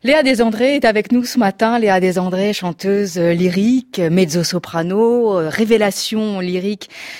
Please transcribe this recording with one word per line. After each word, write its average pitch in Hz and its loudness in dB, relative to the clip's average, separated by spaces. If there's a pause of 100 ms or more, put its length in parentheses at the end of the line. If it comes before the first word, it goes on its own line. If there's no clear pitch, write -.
Léa 302 4
Desandré 233 2
est 285 0
avec 214 2
nous 247 2
ce - -4
matin. 226 0
Léa 202 2
Desandré, 185 0
chanteuse, 190 -4
euh, 170 2
lyrique, 196 0
mezzo-soprano, 180 0
euh, 160 0
révélation 214 -2
lyrique 180 -6 (300)